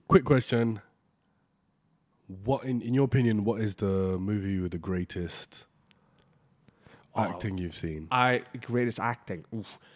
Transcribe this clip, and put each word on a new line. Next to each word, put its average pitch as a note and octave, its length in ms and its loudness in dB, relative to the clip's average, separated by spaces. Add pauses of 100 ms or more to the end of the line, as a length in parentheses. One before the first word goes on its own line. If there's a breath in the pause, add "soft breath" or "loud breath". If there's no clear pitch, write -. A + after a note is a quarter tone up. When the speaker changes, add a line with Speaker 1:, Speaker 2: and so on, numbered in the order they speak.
Speaker 1:
quick C#3+ 180 6
question. A#2 560 2 (1500)
What, G2 380 -4
in, B2+ 160 -2
in A#2+ 120 -4
your C3+ 120 4
opinion, A#2 380 4
what A2 180 0
is G#2 140 -2
the F#2+ 440 0
movie G2 400 -2
with F2+ 120 -2
the F2+ 80 -8
greatest F2+ 840 -6 (1500 soft breath)
Speaker 2:
Oh, A2 60 0
Speaker 1:
acting F#2+ 360 -4
you've F2 180 -6
seen? D#2+ 360 -8
Speaker 2:
I, B2+ 300 2 (200)
greatest A#2+ 380 -2
acting. G#2+ 460 -6 (100)
Oof. G#2+ 120 -10 (280 soft breath)